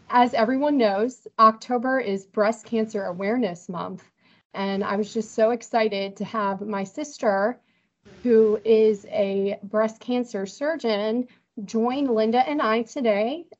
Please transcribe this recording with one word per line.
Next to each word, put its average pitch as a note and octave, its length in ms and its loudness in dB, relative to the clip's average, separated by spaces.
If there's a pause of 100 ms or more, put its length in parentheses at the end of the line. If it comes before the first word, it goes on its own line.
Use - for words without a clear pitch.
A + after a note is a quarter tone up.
as B3 240 4
everyone C4 460 2
knows, A3 480 0 (120)
October A#3+ 640 4
is G3 240 -4
Breast G#3+ 400 -2
Cancer A3 400 -4
Awareness F#3+ 640 -4
Month. F#3 420 -10 (440)
And G3 280 -2
I G3 140 -4
was G#3 160 -4
just A3 220 -6
so A3 160 2
excited G#3 680 -2
to G3+ 80 -8
have G3 380 -4
my G3+ 220 -6
sister, A3+ 760 -2 (600)
who A3 420 4
is A3 460 4
a G3 540 0
breast G#3+ 360 -2
cancer A#3+ 460 -4
surgeon, A#3+ 840 -2 (380)
join B3 400 -2
Linda A3+ 420 2
and D4 140 -2
I A3+ 200 2
today, A#3 640 -2 (160)